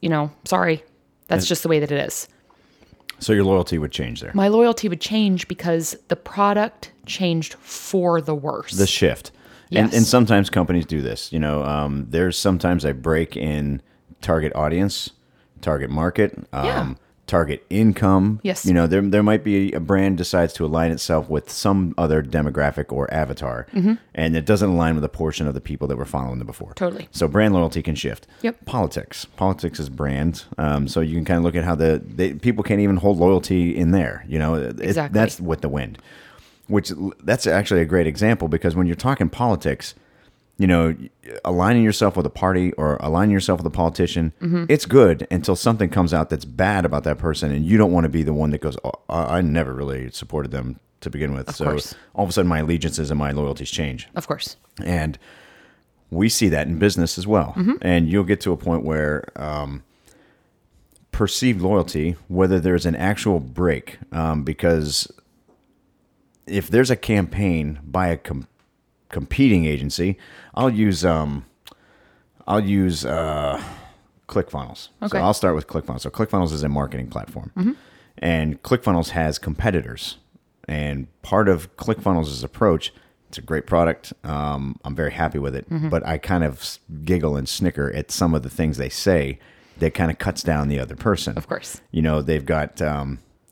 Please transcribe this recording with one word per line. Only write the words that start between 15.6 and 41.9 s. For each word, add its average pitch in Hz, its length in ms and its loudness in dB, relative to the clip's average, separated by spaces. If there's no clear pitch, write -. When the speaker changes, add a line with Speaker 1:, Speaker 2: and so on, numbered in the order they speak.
Speaker 2:
target 69 280 -2
market, 85 640 0
um, 69 120 -2
Speaker 1:
Yeah. 165 280 -2
Speaker 2:
target 76 420 0
income. 101 720 4
Speaker 1:
Yes. 92 240 -4
Speaker 2:
You 95 80 4
know, 85 140 4
there, 98 160 4
there 101 180 4
might 107 220 4
be 98 300 2
a 69 60 -2
brand 95 380 2
decides 87 360 0
to 82 120 -4
align 80 260 2
itself 80 380 -2
with 76 220 -4
some 95 440 0
other 78 280 2
demographic 73 680 -2
or 67 220 -4
avatar, 65 600 -4
Speaker 1:
Mm-hmm. 202 180 2
Speaker 2:
and 80 200 0
it 80 120 -2
doesn't 104 240 4
align 82 240 2
with 76 80 0
a 76 60 -2
portion 80 360 -4
of 71 80 -2
the 65 80 -6
people 73 280 -6
that 69 80 -2
were 69 80 -6
following 64 340 -4
them 57 80 -10
before. - 260 -14
Speaker 1:
Totally. 180 380 -6
Speaker 2:
So - 160 0
brand 104 260 4
loyalty 85 300 2
can 80 100 -2
shift. 65 320 -8
Speaker 1:
Yep. - 240 -4
Speaker 2:
Politics. - 600 -6
Politics 92 420 -2
is 73 100 -6
brand. 71 560 -2
Um, 73 300 0
so 80 140 -2
you 80 120 0
can 82 120 -2
kinda 85 180 2
look 85 120 0
at 85 80 0
how 85 120 0
the, 78 280 2
they, 69 300 -2
people 110 300 0
can't 104 180 0
even 101 160 4
hold 98 220 4
loyalty 90 580 4
in 85 140 4
there. 82 360 0
You 76 120 -2
know, 78 160 0
it, 62 260 -4
Speaker 1:
Exactly. 143 380 -2
Speaker 2:
that's 110 200 0
with 82 220 -4
the 76 80 -2
wind. 67 300 -6
Which, 104 240 0
that's 110 240 2
actually 92 340 4
a 82 40 2
great 85 220 2
example, 95 400 0
because 80 280 0
when 90 120 2
you're 85 80 0
talking 127 340 0
politics, 85 680 -2
you 98 80 4
know, 82 260 4
aligning 95 400 4
yourself 104 340 4